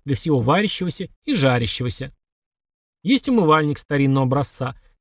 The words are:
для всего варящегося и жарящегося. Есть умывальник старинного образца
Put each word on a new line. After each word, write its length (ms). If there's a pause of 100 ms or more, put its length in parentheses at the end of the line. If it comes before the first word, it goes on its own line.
для 80
всего 260
варящегося 720 (140)
и 100
жарящегося. 800 (880)
Есть 260
умывальник 500
старинного 480
образца 480 (260)